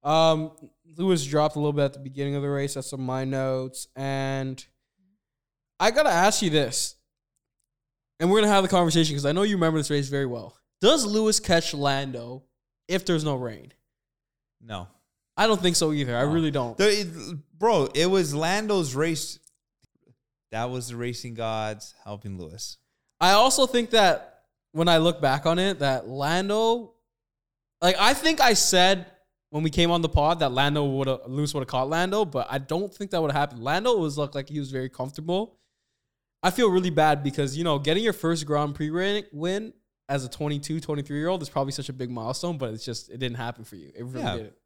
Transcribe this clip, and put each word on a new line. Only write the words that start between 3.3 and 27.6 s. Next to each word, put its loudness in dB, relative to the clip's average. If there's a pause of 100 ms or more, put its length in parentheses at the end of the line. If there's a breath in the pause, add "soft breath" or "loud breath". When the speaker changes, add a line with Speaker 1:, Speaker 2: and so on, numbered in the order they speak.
Speaker 1:
And -4 (1200)
I 6
gotta 4
ask 4
you 2
this, 0 (1300)
and 2
we're 6
gonna 4
have 6
the -2
conversation 4
'cause -6
I 2
know 0
you 0
remember 2
this -2
race -2
very -2
well. -10 (240)
Does 4
Lewis 2
catch 0
Lando -4 (440)
if -2
there's 0
no 0
rain? -10 (880)
Speaker 2:
No. -10 (480)
Speaker 1:
I 4
don't 4
think 2
so 2
either. -2
I 2
Speaker 2:
No. 2
Speaker 1:
really 2
don't. -4
Speaker 2:
There, 4
it, 0 (520)
bro, 2
it 2
was 2
Lando's -2
race. -4 (1120)
That -4
was -6
the -10
racing -8
gods -6 (100)
helping -12
Lewis. -14 (420)
Speaker 1:
I 6
also 4
think 0
that 2 (280)
when 0
I 6
look 2
back 0
on 2
it, 0
that -2
Lando, -2 (880)